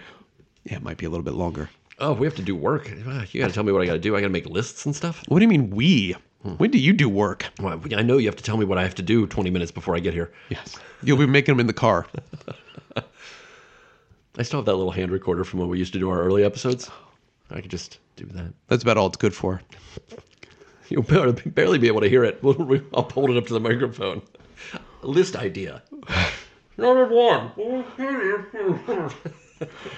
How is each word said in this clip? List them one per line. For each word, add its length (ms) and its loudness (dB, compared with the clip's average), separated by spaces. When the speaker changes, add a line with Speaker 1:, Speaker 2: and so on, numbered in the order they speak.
Speaker 1:
Yeah, 100 -10
it 80 -12
might 140 -10
be 80 -8
a 40 -6
little 140 -6
bit 120 -6
longer. 340 -6
Speaker 2:
Oh, 140 -2
we 140 0
have 80 -6
to 80 -10
do 120 -4
work. 360 -4
Ah, 240 -8
you 100 -8
gotta 120 -2
tell 100 -2
me 80 2
what 100 4
I 40 2
gotta 140 -2
do. 160 -2
I 60 0
gotta 100 -2
make 160 -4
lists 380 -6
and 100 -4
stuff. 340 -8
Speaker 1:
What 100 4
do 40 6
you 60 6
mean, 220 4
we? 440 4
Speaker 2:
Hmm. 140 -8
Speaker 1:
When 120 4
do 80 4
you 160 6
do 160 4
work? 360 0
Speaker 2:
Well, 220 -6
I 80 2
know 140 6
you 100 4
have 80 -2
to 80 -18
tell 140 -2
me 80 2
what 120 0
I 60 2
have 120 -2
to 60 -8
do 240 4
twenty 240 -2
minutes 220 -2
before 240 -4
I 40 0
get 140 -2
here. 180 -6
Speaker 1:
Yes. 260 -12
You'll 160 4
be 80 6
making 280 4
them 60 4
in 80 2
the 60 0
car. 380 2
<laughs> 840 -16
Speaker 2:
I 60 -2
still 160 -4
have 60 -4
that 100 2
little 160 -2
hand 200 -4
recorder 320 -2
from 160 -6
when 100 -2
we 100 -2
used 140 -4
to 60 -4
do 100 0
our 120 0
early 220 4
episodes. 460 -2
I 100 -12
could 100 -14
just 280 -12
do 120 -16
that. 260 -12
Speaker 1:
That's 160 0
about 140 4
all 100 4
it's 100 -6
good 160 0
for. 280 -4
Speaker 2:
You'll 140 0
barely, 300 4
barely 460 2
be 80 4
able 140 4
to 80 4
hear 140 6
it. 160 0
<laughs> 40 -12
We'll, 120 4
we, 260 2
I'll 160 0
hold 220 0
it 60 2
up 100 -2
to 60 -4
the 60 0
microphone. 600 -2
List 340 0
idea. 460 -8
<sighs> 680 -6
Number 300 6
one. 440 4
<laughs> 1120 -4